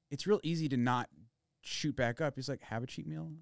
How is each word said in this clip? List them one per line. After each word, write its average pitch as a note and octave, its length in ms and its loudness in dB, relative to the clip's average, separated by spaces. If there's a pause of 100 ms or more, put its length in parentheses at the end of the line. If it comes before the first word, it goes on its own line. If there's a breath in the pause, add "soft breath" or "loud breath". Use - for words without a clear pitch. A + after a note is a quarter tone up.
(120)
it's C#3+ 160 -4
real G#3 160 6
easy D#3+ 260 2
to C3 80 2
not B2 320 4 (520)
shoot - 340 -2
back A#2+ 260 2
up. C#3+ 160 0
It's C3 120 -6
like, C3+ 140 -4
have A2+ 200 -4
a C3 40 -4
cheat - 200 -10
meal, D#3+ 240 -6 (100)